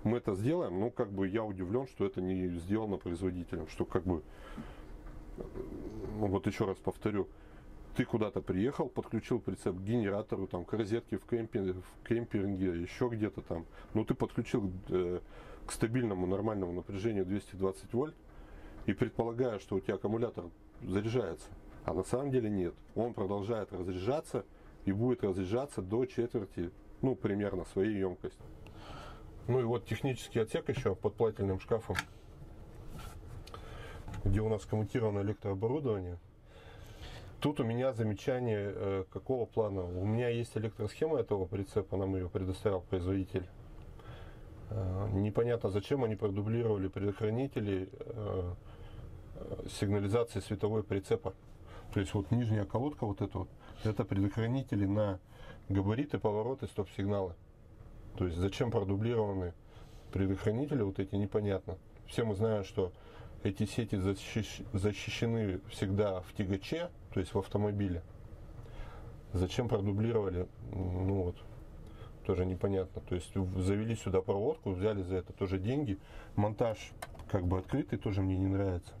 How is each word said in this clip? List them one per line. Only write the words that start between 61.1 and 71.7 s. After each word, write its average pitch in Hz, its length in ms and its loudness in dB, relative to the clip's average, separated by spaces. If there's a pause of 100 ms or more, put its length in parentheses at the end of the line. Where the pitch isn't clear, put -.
непонятно. 101 600 0 (280)
Все 123 200 0
мы 107 100 2
знаем, 107 280 4
что 92 280 0 (520)
эти 107 220 2
сети 110 300 0
защищ-, 98 760 0
защищены 104 960 2
всегда 98 520 2
в - 120 -14
тягаче, 113 560 0 (240)
то - 60 2
есть 90 140 -2
в 104 60 4
автомобиле. 101 640 0 (1300)
Зачем 95 340 2
продублировали, 101 800 2 (240)
ну 92 520 0
вот, 87 140 -2 (880)